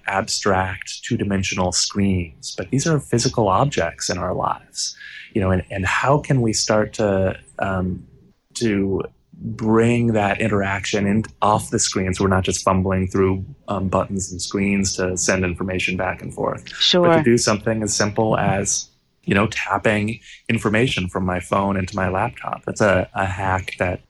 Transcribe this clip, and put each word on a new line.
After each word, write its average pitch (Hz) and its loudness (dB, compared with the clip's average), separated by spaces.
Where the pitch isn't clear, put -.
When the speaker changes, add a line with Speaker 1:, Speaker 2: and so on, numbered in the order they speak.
Speaker 1:
abstract 95 -2
two-dimensional 98 0
screens, 92 -2
but 92 -8
these 143 0
are 160 2
physical 117 2
objects 92 0
in 92 -4
our 87 -4
lives, - -6
you 110 0
know, 92 2
and, 90 2
and 95 -4
how 135 2
can 143 2
we 113 2
start 107 0
to, 95 2
um, 92 -2
to 98 0
bring 113 2
that 101 2
interaction 101 0
in 104 2
off 107 2
the 117 0
screen 95 -2
so 98 0
we're 95 4
not 92 2
just - -2
fumbling 95 2
through, 95 0
um, 95 -2
buttons 95 -2
and 87 -10
screens 98 0
to 92 -2
send 95 0
information 92 -2
back 92 -4
and - -10
forth. - -6
Speaker 2:
Sure. 180 4
Speaker 1:
But 165 6
to 156 4
do 120 6
something 110 0
as 104 -2
simple 107 2
as, 101 0
you - 0
know, 101 4
tapping 104 0
information 110 0
from 92 -2
my 90 0
phone 98 0
into 92 -4
my 95 0
laptop. 101 -4
That's - -6
a, 92 4
a 98 0
hack 92 -2
that, 92 -2